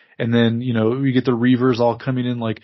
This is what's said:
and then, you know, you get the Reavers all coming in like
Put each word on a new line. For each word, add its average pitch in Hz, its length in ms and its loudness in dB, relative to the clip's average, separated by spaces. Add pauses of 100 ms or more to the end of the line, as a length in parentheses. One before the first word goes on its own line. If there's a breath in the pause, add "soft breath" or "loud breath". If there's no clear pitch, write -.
(180 soft breath)
and 113 160 -2
then, 117 260 2
you 123 140 -4
know, 113 280 0
you 135 100 0
get 127 120 2
the 131 80 0
Reavers 123 460 2
all 120 180 2
coming 127 300 -4
in 123 120 -4
like 113 260 -6